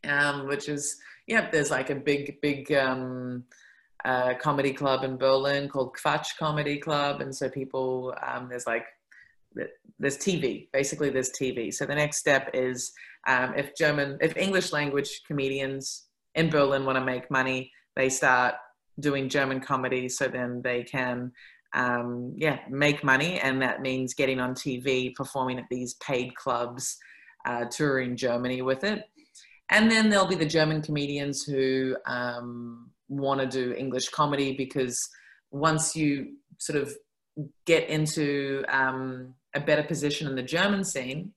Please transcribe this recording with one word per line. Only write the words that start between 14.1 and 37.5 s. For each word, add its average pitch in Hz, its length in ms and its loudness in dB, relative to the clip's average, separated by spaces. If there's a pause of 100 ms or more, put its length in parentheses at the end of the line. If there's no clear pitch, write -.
if 160 160 2
English 190 360 0
language 143 540 -2
comedians 135 800 -4 (300)
in 160 140 4
Berlin 139 340 4
wanna 131 200 2
make 127 260 -4
money, 131 420 0 (240)
they 131 120 4
start 127 460 4 (460)
doing 139 280 0
German 135 300 0
comedy. 127 500 -2
So 131 200 -2
then 123 340 -4
they 123 220 -2
can, 123 480 -4 (420)
um, 123 640 -2
yeah, 147 240 0 (100)
make 147 320 2
money. 147 380 4
And 131 220 0
that 127 180 0
means 131 340 -2
getting 135 240 2
on 127 160 -2
T 127 240 -4
V, 127 380 0
performing 127 420 -2
at 120 120 -10
these 123 240 -6
paid 127 420 -4
clubs, 120 600 -4 (480)
uh, 120 200 -2
touring 131 520 0
Germany 127 460 -2
with 131 220 0
it. 208 180 -2 (680)
And 220 200 8
then 220 200 6
there'll 196 180 6
be 185 80 2
the 156 100 2
German 156 360 2
comedians 143 600 -2
who, 131 540 0 (100)
um, 120 840 -6 (180)
wanna 139 380 0
do 123 260 -2
English 127 360 -2
comedy, 143 440 0
because 131 560 -2 (440)
once 156 420 2
you 147 420 0 (220)
sort - 180 -4
of 139 160 -2 (720)